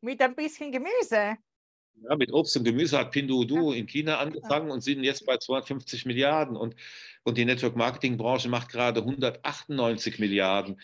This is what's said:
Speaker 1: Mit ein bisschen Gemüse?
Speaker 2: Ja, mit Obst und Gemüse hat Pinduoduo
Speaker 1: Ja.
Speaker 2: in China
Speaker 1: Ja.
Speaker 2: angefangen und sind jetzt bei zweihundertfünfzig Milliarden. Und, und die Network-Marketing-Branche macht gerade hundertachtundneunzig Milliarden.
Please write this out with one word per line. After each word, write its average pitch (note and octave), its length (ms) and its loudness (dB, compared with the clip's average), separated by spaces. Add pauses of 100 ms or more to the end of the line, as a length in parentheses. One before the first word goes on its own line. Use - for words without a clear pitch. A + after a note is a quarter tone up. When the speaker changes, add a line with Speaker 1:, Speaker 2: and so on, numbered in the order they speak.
Speaker 1:
Mit B3+ 200 -4
ein B3+ 140 4
bisschen D4+ 360 -6
Gemüse? A#3+ 640 0 (640)
Speaker 2:
Ja, C3 140 0
mit C3 160 2
Obst D#3 240 2
und B2 80 2
Gemüse B2 320 2
hat B2 140 0
Pinduoduo C#3 600 2
Speaker 1:
Ja. A#2 80 -2
Speaker 2:
in G#2 80 -6
China D#3 240 -2
Speaker 1:
Ja. C3+ 80 0
Speaker 2:
angefangen D3+ 500 -2
und C3 120 -4
sind C#3 220 -2
jetzt C3+ 220 -2
bei B2+ 120 4
zweihundertfünfzig C3 680 -6
Milliarden. C3+ 520 2
Und, A2+ 180 -6 (480)
und A#2+ 140 0
die A#2+ 80 4
Network-Marketing-Branche B2 1040 0
macht A#2+ 200 -2
gerade A#2 340 0
hundertachtundneunzig B2+ 1160 -2
Milliarden. G2 640 2